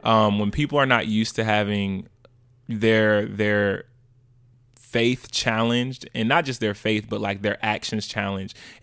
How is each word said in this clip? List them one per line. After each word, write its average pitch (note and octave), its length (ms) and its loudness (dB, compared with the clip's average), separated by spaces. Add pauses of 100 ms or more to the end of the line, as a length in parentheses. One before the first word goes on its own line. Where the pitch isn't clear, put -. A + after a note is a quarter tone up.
Um, G#2+ 340 4
when G#2 120 0
people C#3+ 280 0
are C#3 80 4
not B2 220 2
used A2 280 0
to A2+ 80 0
having G2+ 640 0 (600)
their, G#2+ 580 2
their G#2 580 0 (920)
faith B2 540 0
challenged, A#2+ 840 -2
and A2+ 140 -2
not D#3 160 2
just C3 160 -6
their G#2+ 140 0
faith, G#2+ 340 -2
but, G#2+ 120 -4
like, G2+ 220 -4
their G#2 220 -2
actions G#2+ 420 -4
challenged, G2 500 -6 (260)